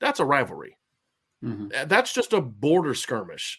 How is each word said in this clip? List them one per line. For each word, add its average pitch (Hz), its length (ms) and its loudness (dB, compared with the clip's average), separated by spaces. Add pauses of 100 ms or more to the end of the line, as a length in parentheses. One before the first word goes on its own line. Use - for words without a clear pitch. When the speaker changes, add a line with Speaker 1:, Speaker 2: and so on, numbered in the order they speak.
Speaker 1:
That's 277 200 0
a 165 40 2
rivalry. 104 520 0 (680)
Speaker 2:
Mm-hmm. 104 260 -8
Speaker 1:
Th-, 135 200 -4
that's 226 240 4
just 240 200 -2
a 208 80 4
border 139 540 2
skirmish 95 640 -6